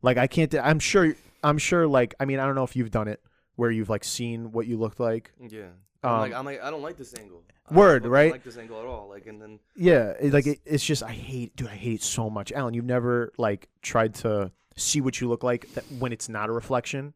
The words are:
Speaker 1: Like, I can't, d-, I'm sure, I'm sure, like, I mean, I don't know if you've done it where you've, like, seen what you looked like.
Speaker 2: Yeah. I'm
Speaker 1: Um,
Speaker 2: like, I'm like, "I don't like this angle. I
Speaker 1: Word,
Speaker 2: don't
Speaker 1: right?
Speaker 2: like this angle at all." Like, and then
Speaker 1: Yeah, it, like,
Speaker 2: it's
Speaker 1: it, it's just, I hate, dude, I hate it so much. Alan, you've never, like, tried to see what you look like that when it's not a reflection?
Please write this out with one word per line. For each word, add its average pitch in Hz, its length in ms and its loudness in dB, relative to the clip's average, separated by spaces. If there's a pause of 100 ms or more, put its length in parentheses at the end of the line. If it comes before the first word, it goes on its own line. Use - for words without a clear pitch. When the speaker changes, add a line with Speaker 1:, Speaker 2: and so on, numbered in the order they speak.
Speaker 1:
Like, 123 160 4
I 127 80 4
can't, 151 240 2
d-, 151 100 0
I'm 147 200 4
sure, 170 340 4 (300)
I'm 151 160 2
sure, 165 280 2
like, 127 320 2
I 139 60 -2
mean, 135 140 -2
I 135 80 -2
don't 139 80 -2
know 135 80 0
if - 120 -6
you've 120 160 -2
done 107 160 -2
it 104 140 -8 (340)
where 120 140 0
you've, 110 200 -2
like, 104 140 -2
seen 117 480 -8
what 113 140 -4
you 117 120 -4
looked 110 220 -4
like. 113 400 -4
Speaker 2:
Yeah. 107 280 -18 (360)
I'm 131 80 -2
Speaker 1:
Um, 113 100 2
Speaker 2:
like, 110 120 -4
I'm 131 120 -10
like, 139 180 -10
"I 139 80 -8
don't 156 120 -10
like 160 140 -12
this 123 220 -18
angle. 92 240 -20 (260)
I 147 40 -6
Speaker 1:
Word, 160 300 10
Speaker 2:
don't 123 80 -2
Speaker 1:
right? 147 200 6
Speaker 2:
like 131 120 -10
this 120 140 -18
angle 113 220 -14
at 117 60 -12
all." 107 240 -12
Like, 101 160 -18
and 107 160 -18
then 107 180 -20 (160)
Speaker 1:
Yeah, 151 440 6
it, 143 120 2
like, 139 160 4
Speaker 2:
it's 147 180 -2
Speaker 1:
it, 151 100 -4
it's 135 100 0
just, 151 180 0
I 113 80 -10
hate, 120 440 -10
dude, 120 120 -8
I - 80 -14
hate 110 200 -4
it - 80 -8
so 113 260 -4
much. 104 220 -8
Alan, 123 240 -4
you've 117 100 -4
never, 123 520 0
like, 104 300 -2 (140)
tried 110 340 0
to 101 360 -2 (240)
see - 260 -2
what 131 180 -2
you 123 80 -4
look 117 160 -2
like 123 300 -4
that - 180 -10
when 123 220 -6
it's - 160 -12
not 107 200 -6
a - 40 -4
reflection? 131 640 -6